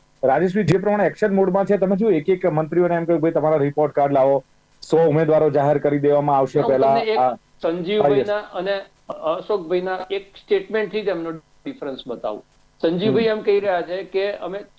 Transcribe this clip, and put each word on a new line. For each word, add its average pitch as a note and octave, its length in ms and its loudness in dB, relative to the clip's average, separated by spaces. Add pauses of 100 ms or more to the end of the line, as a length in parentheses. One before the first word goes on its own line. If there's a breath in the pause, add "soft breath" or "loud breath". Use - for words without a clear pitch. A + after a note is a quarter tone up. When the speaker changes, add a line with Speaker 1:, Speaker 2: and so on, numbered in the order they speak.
(240)
Speaker 1:
રાજેશભાઈ, F3+ 400 2
જે F3+ 140 4
પ્રમાણે G3+ 280 0
એક્શન G3 300 0
મોડમાં F#3+ 300 2
છે, G3 120 2
તમે F#3+ 180 0
શું G#3+ 160 2
એક D#3 180 0
એક F#3 160 0
મંત્રીઓને E3+ 500 0
એમ E3+ 100 -2
કહ્યું, E3 160 0
"ભાઈ, D#3+ 100 2
તમારા D#3 240 2
રિપોર્ટ C#3+ 380 0
કાર્ડ C#3 200 2
લાવો, C#3 300 2 (380)
સો - 160 0
ઉમેદવારો D#3 520 4
જાહેર C#3+ 280 2
કરી D3 220 0
દેવામાં C#3+ 380 2
આવશે C3+ 220 0
Speaker 2:
હું C3+ 100 0
Speaker 1:
પહેલા"? C3+ 180 2
Speaker 2:
તમને C3+ 140 2
એક A2 160 -2
Speaker 1:
આ B2+ 180 0 (260)
Speaker 2:
સંજીવભાઈના G3 720 0
Speaker 1:
હા, G#3 60 -4
યસ. G#3 140 -10
Speaker 2:
અને G3 280 -4 (320)
અશોકભાઈના F3+ 840 -4 (120)
એક G3 220 -8 (100)
સ્ટેટમેન્ટથી G3+ 580 -4
જ G3 60 -6
એમનો E3 240 -4
ડિફરન્સ C#3+ 760 -12
બતાવું. A2 360 -10 (380)
સંજીવભાઈ G3+ 460 0
Speaker 1:
હમ. A3 100 0
Speaker 2:
એમ G#3 40 -8
કહી G3+ 180 2
રહ્યા F#3+ 220 0
છે F3+ 220 -8
કે G3 300 -4
અમે G3 300 -10 (160)